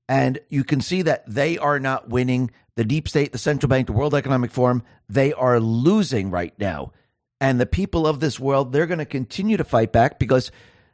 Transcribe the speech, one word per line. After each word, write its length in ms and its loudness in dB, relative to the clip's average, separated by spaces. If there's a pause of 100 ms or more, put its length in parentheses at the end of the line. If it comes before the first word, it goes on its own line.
And 320 0 (100)
you 140 -2
can 160 0
see 220 -2
that 260 -2
they 300 -2
are 220 0
not 300 -6
winning. 420 0 (240)
The 100 0
deep 240 -2
state, 220 0
the 60 -10
central 320 -2
bank, 180 2
the 60 -6
World 220 0
Economic 360 0
Forum, 320 2 (260)
they 240 2
are 260 2
losing 720 2
right 280 -4
now. 360 -6 (480)
And 180 2
the 60 4
people 420 0
of 120 0
this 200 -2
world, 320 0
they're 140 2
gonna 200 -4
continue 520 -2
to 80 -2
fight 260 2
back 280 2
because 320 2 (420)